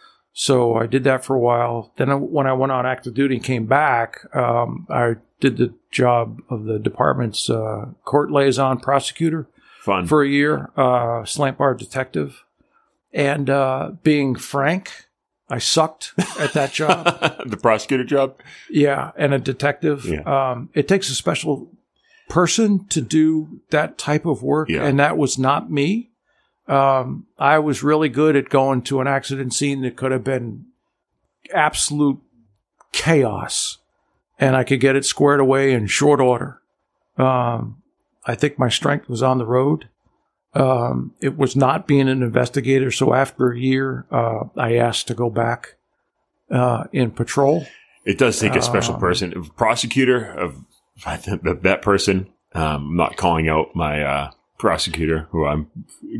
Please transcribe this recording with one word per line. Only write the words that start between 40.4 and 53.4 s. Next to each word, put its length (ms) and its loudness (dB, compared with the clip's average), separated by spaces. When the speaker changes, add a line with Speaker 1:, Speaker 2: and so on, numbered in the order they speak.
Speaker 1:
Um, 640 0
it 160 -2
was 180 0
not 300 2
being 240 4
an 140 0
investigator. 640 0
So 240 2
after 380 2
a 80 -6
year, 520 -2
uh, 340 -2
I 200 0
asked 320 0
to 40 -2
go 160 -2
back, 460 -4
uh, 420 0
in 200 0
patrol. 540 0
Speaker 2:
It 140 -2
does 200 2
take 160 2
a 60 2
special 320 0
Speaker 1:
Um, 60 -8
Speaker 2:
person, 360 0
a 60 -8
prosecutor 800 2
of 320 -6
<laughs> 240 -20
that, 580 -4
that 180 2
person. 460 2
Um, 360 -2
I'm 60 -4
not 220 0
calling 320 2